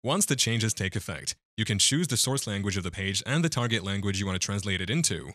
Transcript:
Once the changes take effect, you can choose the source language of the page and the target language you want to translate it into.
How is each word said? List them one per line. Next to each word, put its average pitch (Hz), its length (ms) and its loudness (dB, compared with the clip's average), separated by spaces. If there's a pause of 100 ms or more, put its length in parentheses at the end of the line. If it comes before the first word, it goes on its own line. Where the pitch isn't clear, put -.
Once 165 220 2
the 143 100 4
changes 113 380 2
take 95 220 -2
effect, 87 400 -6 (200)
you 110 100 0
can 101 120 0
choose 151 300 4
the 123 100 0
source 131 300 0
language 98 280 0
of 98 60 0
the 90 80 -4
page 98 380 -2
and 156 180 2
the - 20 2
target 117 360 0
language 98 360 0
you 101 60 0
want 92 160 0
to - 20 -2
translate 98 380 -2
it 90 80 -4
into. 101 460 0